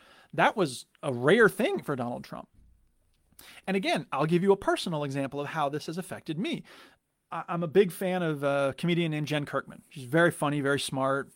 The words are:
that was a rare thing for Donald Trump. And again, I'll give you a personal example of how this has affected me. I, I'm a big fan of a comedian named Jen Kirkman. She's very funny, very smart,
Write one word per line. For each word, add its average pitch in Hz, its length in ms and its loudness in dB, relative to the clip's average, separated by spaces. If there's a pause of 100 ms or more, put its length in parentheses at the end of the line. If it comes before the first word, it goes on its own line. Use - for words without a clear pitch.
(340)
that 208 240 4
was 139 280 -2 (160)
a 143 120 -2
rare 170 340 6
thing 330 320 0
for 147 160 -4
Donald 123 280 -6
Trump. - 260 -16 (1160)
And 190 120 0
again, 226 340 -2
I'll 139 140 0
give 170 180 2
you 196 80 6
a 196 60 6
personal 190 460 -2
example 139 360 -4
of 143 80 -6
how 147 220 -2
this 147 160 -8
has 165 120 -8
affected 147 400 -8
me. 254 260 -4 (680)
I, 165 160 -8
I'm 175 160 -4
a 170 40 -2
big 185 260 4
fan 185 280 -2
of 156 220 -2
a 139 340 0
comedian 170 340 0
named 151 160 -4
Jen 147 180 -2
Kirkman. - 420 -8
She's 135 160 -16
very 160 280 4
funny, 147 280 -2
very 139 200 0
smart, 135 560 -2